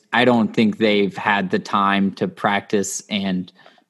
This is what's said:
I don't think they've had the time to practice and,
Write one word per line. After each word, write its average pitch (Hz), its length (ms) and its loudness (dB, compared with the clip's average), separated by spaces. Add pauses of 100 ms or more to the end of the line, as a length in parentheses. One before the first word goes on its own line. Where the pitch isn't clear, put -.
(120)
I 120 120 4
don't 117 280 4
think 107 260 0
they've 104 380 0
had 101 340 -2
the 104 100 -2
time 98 540 0
to 104 120 -4
practice 101 800 -4
and, 95 440 -4 (380)